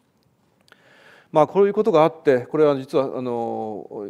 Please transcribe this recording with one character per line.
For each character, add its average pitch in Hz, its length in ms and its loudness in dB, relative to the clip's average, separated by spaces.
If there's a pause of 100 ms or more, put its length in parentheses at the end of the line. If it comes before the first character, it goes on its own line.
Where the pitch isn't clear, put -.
(1300)
ま 156 100 4
あ、 139 40 2
こ 196 160 0
う 202 40 4
い 202 40 0
う - 20 -4
こ 208 100 -2
と 208 100 0
が 156 120 6
あ 170 40 4
っ - 140 -8
て、 131 180 4
こ 139 180 -6
れ 156 60 4
は 143 120 2
実 131 220 -4
は、 135 180 -4
あ 131 60 -8
の、 113 880 -8